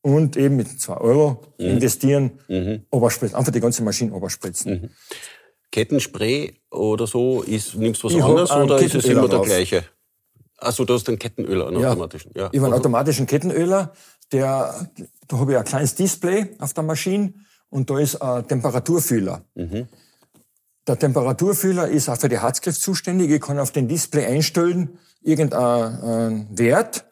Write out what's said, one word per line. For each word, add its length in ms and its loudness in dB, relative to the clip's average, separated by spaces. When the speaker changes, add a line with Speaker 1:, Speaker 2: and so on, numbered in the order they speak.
Speaker 1:
und 340 2
eben 220 4
mit 240 -4
zwei 160 -6
Euro 460 2
Speaker 2:
Mhm. 80 -6
Speaker 1:
investieren, 680 2
Speaker 2:
Mhm. 320 -4
Speaker 1:
Oberspritzen, 460 0
einfach 160 0
die 80 0
ganze 220 0
Maschine 280 -2
oberspritzen. 600 -8
Speaker 2:
Mhm. 80 -14
Kettenspray 840 -2
oder 360 0
so, 360 0
ist, 320 -6
nimmst 260 -2
du 60 -6
was 60 0
Speaker 1:
Ich 80 4
hab 80 4
Speaker 2:
anderes 220 4
Speaker 1:
einen 120 4
Speaker 2:
oder 140 4
ist 180 4
es 80 2
Speaker 1:
Kettenöler 160 4
Speaker 2:
immer 100 6
der 100 4
Speaker 1:
drauf. 80 2
Speaker 2:
gleiche? 360 2
Ach 120 -2
so, 140 -2
du 80 2
hast 140 0
einen 120 -2
Kettenöler, 540 -4
Speaker 1:
Ja. 180 2
Speaker 2:
automatischen. 440 -6
Ja. 160 -4
Speaker 1:
Ich 80 0
hab 60 4
einen 80 2
Speaker 2:
Mhm. 60 2
Speaker 1:
automatischen 480 2
Kettenöler, 680 0
der, 580 -2
da 120 -4
hab 100 0
ich 80 2
ein 80 0
kleines 300 -2
Display 520 -2
auf 140 -8
der 100 -6
Maschine 500 -2
und 200 -4
da 100 0
ist 220 0
ein 260 -4
Temperaturfühler. 960 -2
Speaker 2:
Mhm. 320 -8
Speaker 1:
Der 100 0
Temperaturfühler 920 0
ist 180 0
auch 100 -4
für 120 0
die 100 0
Heizgriff 400 -2
zuständig. 500 0
Ich 120 2
kann 180 -4
auf 120 -2
dem 180 0
Display 360 -2
einstellen, 720 0
irgendeinen 1300 0
Wert. 540 2